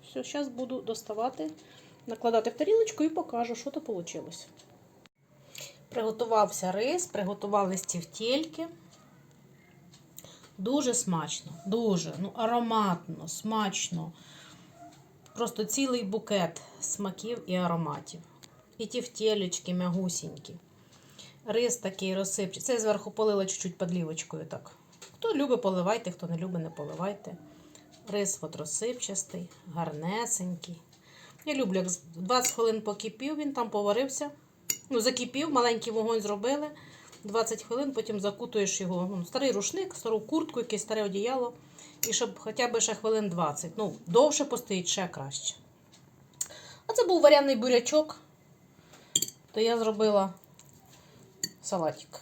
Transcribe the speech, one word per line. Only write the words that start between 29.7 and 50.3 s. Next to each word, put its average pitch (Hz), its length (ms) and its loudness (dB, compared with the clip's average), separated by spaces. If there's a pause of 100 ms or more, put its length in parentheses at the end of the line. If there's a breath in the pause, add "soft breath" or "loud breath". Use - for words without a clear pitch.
гарнесенький. 170 1080 -4 (640 loud breath)
Я 302 80 -2
люблю, 208 240 2
як 180 120 0
з-, - 120 -4 (140)
двадцять 247 380 2
хвилин 220 280 2
покипів, 214 540 -4
він 285 180 -4
там 233 160 -2
поварився. 233 600 0 (580)
Ну, 254 100 2
закипів, 247 520 0
маленький 233 420 4
вогонь 220 280 2
зробили. 240 480 0 (540 loud breath)
Двадцять 220 400 0
хвилин, 269 280 -2
потім 220 280 -4
закутуєш 202 600 0
його, 180 360 -2
ну, 175 80 -4
старий 262 260 2
рушник, 339 440 -2
стару 226 240 0
куртку, 311 400 -2
якесь 214 220 -4
старе 214 220 0
одіяло. 240 500 -2 (540 loud breath)
І 226 60 -2
щоб 208 260 -2
хоча 226 280 0
б 226 120 2
ще 220 160 2
хвилин 214 340 0
двадцять. 165 480 -2
Ну, 208 180 -2 (120)
довше 277 380 6
постоїть, 196 420 -4
ще 185 200 -2
краще. - 480 -8 (1300 loud breath)
А 440 80 -4
це 480 100 6
був 349 180 6
варений 277 340 10
бурячок. 247 640 4 (1300 loud breath)
То - 80 -2
я 226 180 4
зробила 208 560 4 (1300 loud breath)